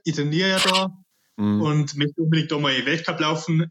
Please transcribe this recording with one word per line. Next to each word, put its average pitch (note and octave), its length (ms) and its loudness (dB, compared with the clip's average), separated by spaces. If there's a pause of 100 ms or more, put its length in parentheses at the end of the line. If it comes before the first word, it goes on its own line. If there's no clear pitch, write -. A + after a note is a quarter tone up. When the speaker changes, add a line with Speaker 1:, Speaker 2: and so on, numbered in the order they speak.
Speaker 1:
ich E3 120 -2
trainiere D#3+ 340 0
ja F#3+ 80 2
da F#3+ 400 0 (420)
Speaker 2:
Mhm. G#2 220 2
Speaker 1:
und D3 340 0
möchte D3 240 -2
unbedingt D#3+ 300 2
da D3+ 80 -2
mal C3 260 0
Weltcup D#3+ 360 -2
laufen, D#3+ 500 0